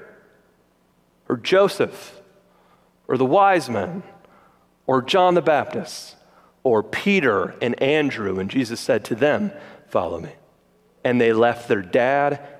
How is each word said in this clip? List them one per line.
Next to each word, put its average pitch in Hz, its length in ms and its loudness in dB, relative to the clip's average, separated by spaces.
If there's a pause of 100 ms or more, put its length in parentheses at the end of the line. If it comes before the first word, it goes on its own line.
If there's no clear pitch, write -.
(1300)
or 127 80 0
Joseph, - 840 0 (840)
or 131 120 -2
the 131 80 2
wise 185 420 4
men, 117 340 -6 (840)
or 131 160 2
John 180 320 2
the 170 80 2
Baptist, 123 760 -2 (480)
or 113 180 2
Peter 117 800 0
and 120 220 -2
Andrew, 135 560 -2
and 95 100 -4
Jesus 117 320 -4
said 113 240 0
to 123 100 -6
them, 147 380 0 (360)
"Follow 85 320 -4
me"? 82 100 -14 (760)
And 123 160 2
they 113 140 4
left 117 340 2
their 202 140 0
dad 143 580 0 (200)